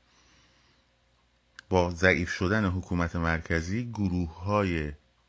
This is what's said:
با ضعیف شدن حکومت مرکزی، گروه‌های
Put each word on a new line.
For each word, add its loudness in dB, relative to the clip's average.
با 4
ضعیف 4
شدن 0
حکومت -2
مرکزی، -2
گروه‌های -2